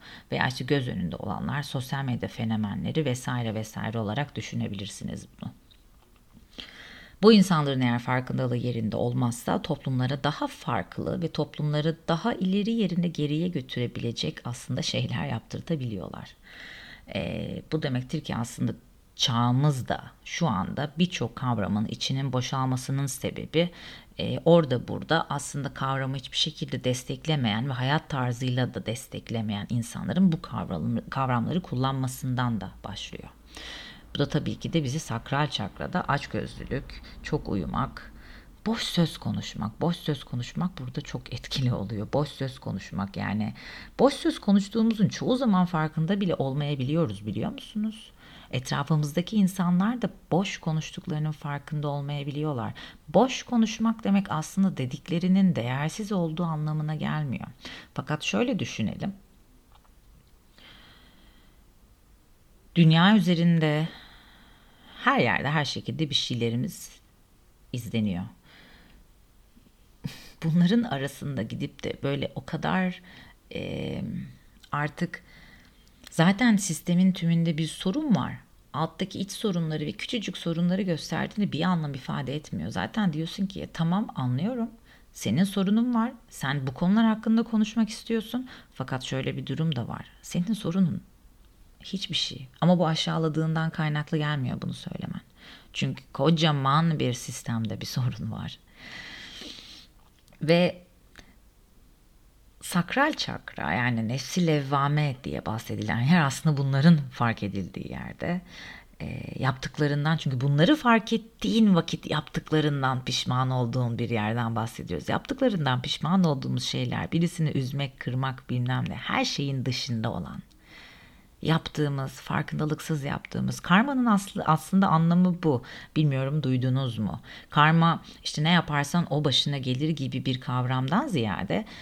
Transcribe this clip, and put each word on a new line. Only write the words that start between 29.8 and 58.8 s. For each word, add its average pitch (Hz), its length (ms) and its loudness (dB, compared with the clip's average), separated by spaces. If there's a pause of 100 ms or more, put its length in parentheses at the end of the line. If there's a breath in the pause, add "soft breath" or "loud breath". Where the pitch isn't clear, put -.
bu 160 100 0
kavram-, 113 680 -4
kavramları 127 520 0
kullanmasından 127 1000 -2
da 95 100 -8 (120)
başlıyor. - 460 -12 (840 loud breath)
Bu - 40 0
da 139 100 0
tabii 127 260 -2
ki - 180 -6
de 165 100 2
bizi 135 160 -4
sakral 139 500 -2
çakrada - 580 -4
açgözlülük, - 920 -4 (220 loud breath)
çok - 260 -4
uyumak, - 640 -4 (520 loud breath)
boş 226 180 -2
söz - 340 0
konuşmak. - 640 -6
Boş 170 140 2
söz - 280 -4
konuşmak - 560 -6
burada 127 220 -8
çok - 320 -10
etkili 123 400 -2
oluyor. 104 400 -4
Boş 147 160 0
söz 131 300 -6
konuşmak, 98 580 -6
yani 104 360 -2 (460 loud breath)
boş 277 140 6
söz - 260 -2
konuştuğumuzun 208 680 4
çoğu 170 300 0
zaman 202 280 4
farkında 160 560 0
bile 175 140 2
olmayabiliyoruz, 135 880 0
biliyor 107 260 -2
musunuz? - 600 -6 (400 loud breath)
Etrafımızdaki 147 840 0
insanlar 190 640 2
da - 80 0 (220)
boş 185 260 0
konuştuklarının 156 720 -4
farkında 147 560 -6
olmayabiliyorlar. 143 840 -4 (340 loud breath)
Boş 220 360 4
konuşmak 226 600 2
demek 196 280 4
aslında 160 460 2
dediklerinin 170 800 4
değersiz 139 560 -2
olduğu 170 320 0
anlamına 156 520 -2
gelmiyor. 147 520 -2 (460 loud breath)
Fakat 147 300 -4
şöyle 226 360 0
düşünelim. 120 540 -4 (3500 loud breath)